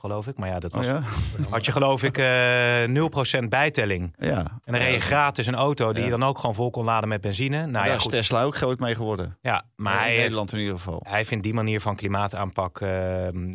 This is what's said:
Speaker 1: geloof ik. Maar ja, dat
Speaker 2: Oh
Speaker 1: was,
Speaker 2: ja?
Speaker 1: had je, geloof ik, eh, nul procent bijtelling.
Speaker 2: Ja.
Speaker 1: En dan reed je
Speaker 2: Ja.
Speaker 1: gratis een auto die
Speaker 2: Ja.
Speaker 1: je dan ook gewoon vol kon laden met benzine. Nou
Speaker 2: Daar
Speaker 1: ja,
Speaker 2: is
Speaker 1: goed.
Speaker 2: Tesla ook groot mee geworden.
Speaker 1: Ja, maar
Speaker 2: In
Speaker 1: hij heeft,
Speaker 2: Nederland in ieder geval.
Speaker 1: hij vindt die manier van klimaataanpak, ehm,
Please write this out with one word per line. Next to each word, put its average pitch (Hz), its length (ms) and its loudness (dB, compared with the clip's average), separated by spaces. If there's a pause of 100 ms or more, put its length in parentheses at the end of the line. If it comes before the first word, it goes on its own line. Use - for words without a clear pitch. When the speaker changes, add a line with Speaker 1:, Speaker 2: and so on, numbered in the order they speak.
Speaker 1:
geloof 104 260 -6
ik. 135 100 -10
Maar 92 120 -6
ja, 90 100 -4
dat 87 120 -6
Speaker 2:
Oh - 60 -8
Speaker 1:
was, 123 100 0
Speaker 2:
ja? 139 160 0 (480)
Speaker 1:
had 113 140 -2
je, - 80 0
geloof 135 300 4
ik, 135 160 0
eh, 131 80 4 (600)
nul 147 220 2
procent 131 420 0
bijtelling. 107 680 2
Speaker 2:
Ja. 147 200 0
Speaker 1:
En 113 340 -6
dan - 20 -2
reed 120 120 2
je 127 60 2
Speaker 2:
Ja. 120 80 2
Speaker 1:
gratis 143 460 2
een 123 80 0
auto 135 380 2
die 110 60 0
Speaker 2:
Ja. 117 60 0
Speaker 1:
je 123 140 0
dan 123 100 2
ook 135 100 0
gewoon 117 160 0
vol 120 160 0
kon 120 140 -4
laden 113 240 2
met 104 120 -2
benzine. 107 400 -2
Nou 160 120 -4
Speaker 2:
Daar 101 140 2
Speaker 1:
ja, 127 80 2
Speaker 2:
is 110 80 -2
Speaker 1:
goed. 117 80 0
Speaker 2:
Tesla 117 320 2
ook 143 140 0
groot 127 220 0
mee 120 160 0
geworden. 107 480 -4
Speaker 1:
Ja, 117 220 0 (120)
maar 101 160 -2
Speaker 2:
In 98 60 2
Speaker 1:
hij 113 100 2
heeft, 117 120 4
Speaker 2:
Nederland 107 320 0
in 110 60 -4
ieder 101 160 -2
geval. 87 340 -6
Speaker 1:
hij 104 160 0
vindt 107 200 -4
die 110 100 -2
manier 110 260 0
van 101 160 -2
klimaataanpak, 98 840 -2
ehm, 92 720 -2